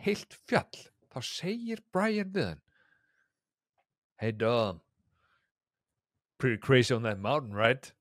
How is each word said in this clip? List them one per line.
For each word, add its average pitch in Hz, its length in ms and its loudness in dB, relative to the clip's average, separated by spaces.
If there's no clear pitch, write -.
heilt - 400 -4
fjall, - 360 -2
þá - 160 -12
segir 226 560 -6
Brian 202 380 0
við 123 160 0
hann, 78 120 -10
"Hey 110 120 -2
Dom, 110 520 0
pretty 117 240 0
crazy 127 320 4
on 113 160 0
that 104 160 -2
mountain, 117 320 -2
right?" 120 440 2